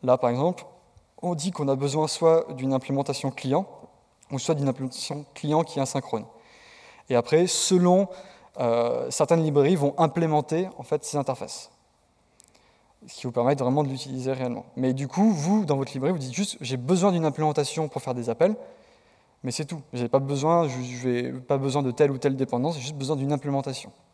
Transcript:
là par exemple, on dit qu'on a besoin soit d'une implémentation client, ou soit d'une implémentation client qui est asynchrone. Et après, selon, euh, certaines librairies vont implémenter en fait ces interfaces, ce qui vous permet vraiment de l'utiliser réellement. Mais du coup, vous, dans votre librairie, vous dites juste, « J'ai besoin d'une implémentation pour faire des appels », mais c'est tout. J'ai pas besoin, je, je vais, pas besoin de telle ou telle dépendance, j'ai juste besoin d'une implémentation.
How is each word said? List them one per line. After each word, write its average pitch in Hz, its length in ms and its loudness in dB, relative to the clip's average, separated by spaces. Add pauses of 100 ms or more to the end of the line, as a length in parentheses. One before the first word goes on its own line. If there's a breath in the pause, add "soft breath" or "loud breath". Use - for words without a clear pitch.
là 127 160 4
par 123 100 2
exemple, 139 380 0 (560)
on 175 120 -2
dit 160 160 -4
qu'on 147 180 -4
a 139 80 2
besoin 143 320 0
soit 165 440 4
d'une 135 220 -2
implémentation 139 560 -2
client, 143 360 -2 (640)
ou 139 80 -6
soit 160 160 0
d'une 143 140 0
implémentation 135 560 -6 (100)
client 151 280 0
qui - 160 -6
est 139 40 0
asynchrone. 127 440 -4 (840 loud breath)
Et 123 80 2
après, 156 300 4
selon, 180 640 4 (520 loud breath)
euh, 120 500 0
certaines 160 320 4
librairies 147 340 4
vont 143 220 2
implémenter 165 680 2 (100)
en 147 40 -14
fait 147 220 -4
ces - 120 -6
interfaces, - 540 -6 (1400 soft breath)
ce - 80 -20
qui - 120 -10
vous 123 60 -6
permet 120 220 2
vraiment 135 280 0
de 139 60 -2
l'utiliser 131 440 -6
réellement. 123 340 -6 (100)
Mais 131 160 0
du 135 160 -4
coup, 208 220 4
vous, 190 340 2
dans 147 120 0
votre 135 160 -4
librairie, 139 200 -2
vous 175 60 -2
dites 131 160 -8
juste, « - 260 -4
J'ai 131 160 -6
besoin 175 360 2
d'une 165 120 0
implémentation 151 640 0
pour 139 140 -8
faire 127 120 -4
des 120 140 -4
appels », 170 280 2 (880 loud breath)
mais 127 80 -4
c'est 151 140 -6
tout. 156 140 -10 (120)
J'ai 123 160 -4
pas 135 100 4
besoin, 143 480 2
je, 127 140 -4
je 123 280 -6
vais, 123 240 -2
pas 131 260 -2
besoin 135 260 0
de 127 80 0
telle 143 180 4
ou 135 80 -4
telle 135 160 0
dépendance, 131 400 -2
j'ai 147 60 -8
juste 143 160 -10
besoin 139 180 -4
d'une 139 180 -2
implémentation. 139 600 -4 (220)